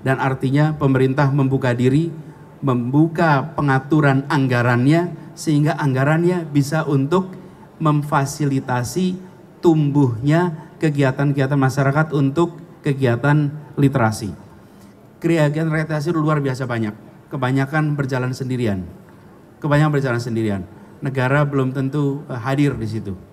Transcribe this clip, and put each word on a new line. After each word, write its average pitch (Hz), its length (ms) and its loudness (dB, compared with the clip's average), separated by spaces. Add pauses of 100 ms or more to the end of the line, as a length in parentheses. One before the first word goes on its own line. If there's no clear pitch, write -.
Dan 135 160 0
artinya 139 560 0
pemerintah 135 560 2
membuka 135 440 0
diri, 131 340 2 (540)
membuka 143 880 2
pengaturan 139 800 2
anggarannya, 135 840 2 (240)
sehingga 156 400 0
anggarannya 160 720 0
bisa 143 400 0
untuk 147 480 0 (400)
memfasilitasi 147 1400 -2 (420)
tumbuhnya 147 1200 2
kegiatan-kegiatan 139 760 0
masyarakat 139 560 0
untuk 151 440 0 (240)
kegiatan 139 680 0 (280)
literasi. 117 560 0 (880)
Kegiatan 156 480 0
literasi 156 440 -2
luar 151 280 0
biasa 131 240 -4
banyak, 113 280 -4 (360)
kebanyakan 135 680 -2
berjalan 127 360 -4
sendirian. 120 520 -4 (760)
Kebanyakan 151 320 2
berjalan 131 280 0
sendirian. 110 400 -2 (400)
Negara 135 440 0
belum 135 320 -2
tentu, 139 480 -2
eh, 131 160 -8
hadir 139 320 0
di 113 160 -6
situ. 101 240 -6 (200)